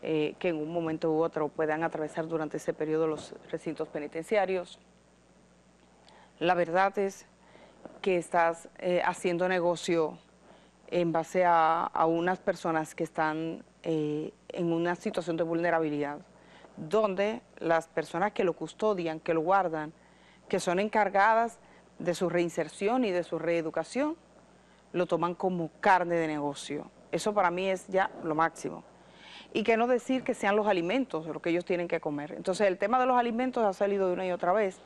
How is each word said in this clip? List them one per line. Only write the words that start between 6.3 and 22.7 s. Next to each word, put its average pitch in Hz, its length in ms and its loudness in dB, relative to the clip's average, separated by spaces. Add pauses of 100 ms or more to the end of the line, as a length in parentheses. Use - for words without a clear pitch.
La 175 160 2
verdad 175 440 2
es 196 280 -4 (760)
que 190 160 2
estás, 165 640 0
eh, 180 260 0
haciendo 180 420 0
negocio 175 680 0 (720)
en 170 260 0
base 165 320 0
a, 165 400 4
a - 220 2
unas 170 320 0
personas 165 560 -2
que 170 100 -4
están, 160 580 -2 (200)
eh, 156 500 -2 (160)
en 170 240 -2
una 170 220 0
situación 175 420 -4
de 170 80 0
vulnerabilidad, 160 760 0 (580)
donde 202 640 0 (160)
las 165 280 2
personas 170 460 -2
que - 100 -2
lo 170 120 2
custodian, 170 640 -2
que 170 140 -2
lo 160 80 2
guardan, 160 500 0 (560)
que 185 120 0
son 180 200 0
encargadas 214 800 4 (400)
de 170 160 -2
su 175 160 0
reinserción 175 760 0